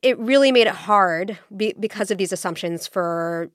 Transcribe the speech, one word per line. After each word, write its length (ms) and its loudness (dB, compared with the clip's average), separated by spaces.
it 160 2
really 340 4
made 140 6
it 80 -2
hard 640 0
be-, 220 -4
because 320 -4
of 80 -2
these 140 -2
assumptions 540 -6
for 680 -4